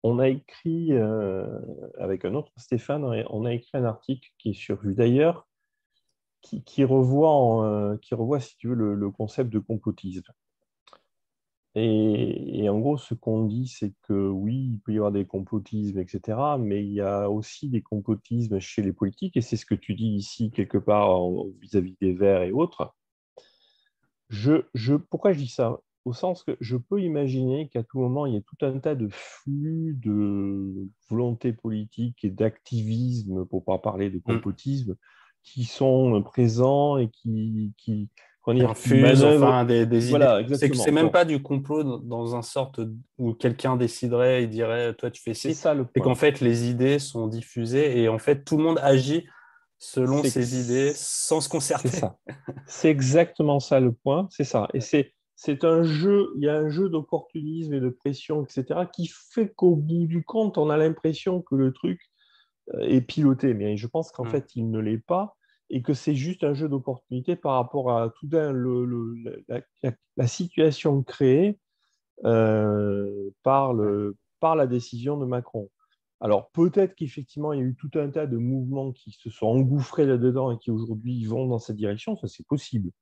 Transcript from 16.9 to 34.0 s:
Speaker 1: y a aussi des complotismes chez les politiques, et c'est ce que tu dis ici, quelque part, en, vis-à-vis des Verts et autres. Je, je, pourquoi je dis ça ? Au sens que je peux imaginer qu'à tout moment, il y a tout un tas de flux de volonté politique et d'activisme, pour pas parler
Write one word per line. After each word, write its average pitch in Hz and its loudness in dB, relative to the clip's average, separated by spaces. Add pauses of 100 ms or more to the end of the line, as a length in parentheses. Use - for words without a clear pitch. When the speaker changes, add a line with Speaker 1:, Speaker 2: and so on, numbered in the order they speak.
Speaker 1:
y 101 -4
a 101 -2
aussi 107 -6
des 117 -2
complotismes 107 -4
chez - -6
les 98 -2
politiques, 104 -6
et 123 0
c'est 113 -4
ce - -10
que 107 -2
tu - -8
dis 110 -4
ici, 104 -4
quelque 101 -2
part, 104 2
en, 90 0 (120)
vis-à-vis 92 -2
des 92 0
Verts 95 4
et 90 -2
autres. 156 -4 (1300)
Je, 117 2 (100)
je, 123 0
pourquoi 180 0
je 147 -2
dis 135 -6
ça ? 120 -2 (280)
Au 123 -4
sens 180 -4
que 131 -6
je 123 -4
peux 196 -2
imaginer 139 -2
qu'à 117 -6
tout 131 -8
moment, 131 0
il 131 -2
y 104 -2
a 101 -4
tout - -6
un 135 -2
tas 151 -2
de 110 -4
flux 151 -6
de 98 -2 (220)
volonté 120 -2
politique 110 -6
et 104 0
d'activisme, 110 -2
pour 92 -4
pas 95 0
parler 101 -2